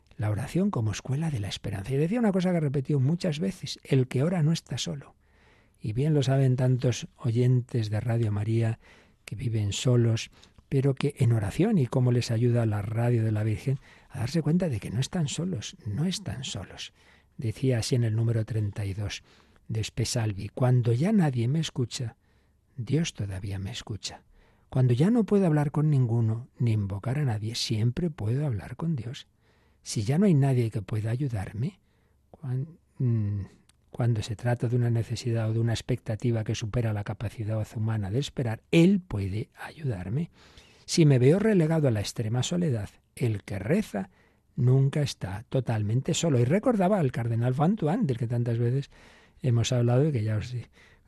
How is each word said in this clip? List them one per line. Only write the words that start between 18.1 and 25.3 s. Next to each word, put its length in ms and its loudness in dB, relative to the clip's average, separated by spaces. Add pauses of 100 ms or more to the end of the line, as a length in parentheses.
número 280 0
treinta 420 -4
y 80 -4
dos 300 -8 (460)
de 100 -4
Espesalvi, 680 -4
"Cuando 420 2
ya 220 2
nadie 340 2
me 140 0
escucha, 560 -6 (580)
Dios 380 -2
todavía 460 -6
me 120 -6
escucha. 520 -10 (460)
Cuando 240 4
ya 160 4
no 140 4
puedo 220 4